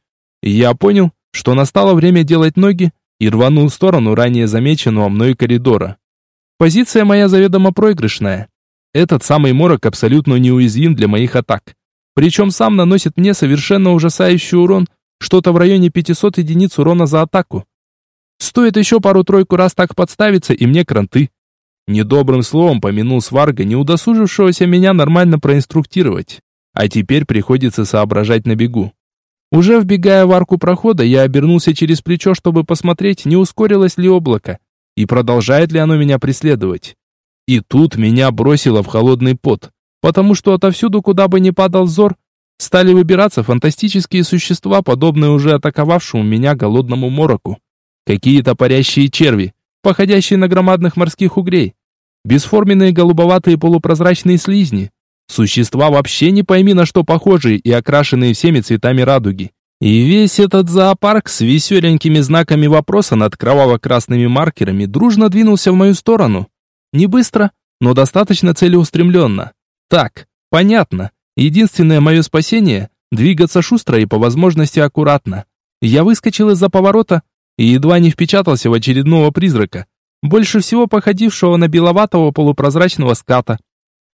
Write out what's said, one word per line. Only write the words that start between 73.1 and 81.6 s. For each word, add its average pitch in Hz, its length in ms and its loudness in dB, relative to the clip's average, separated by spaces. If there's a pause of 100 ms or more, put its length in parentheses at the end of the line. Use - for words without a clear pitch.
двигаться 165 500 0
шустро 139 360 -2
и 107 80 0
по - 120 -2
возможности 156 640 0
аккуратно. 143 640 -2 (380)
Я 127 220 2
выскочил 214 460 0
из-за 190 200 0
поворота 196 520 0 (360)
и 113 80 0
едва 143 320 2
не 170 120 2
впечатался 165 600 -2
в - 20 2
очередного 139 580 0
призрака, 120 560 -4 (360)
больше 202 380 0
всего 233 260 -2
походившего 196 680 -2
на 170 120 0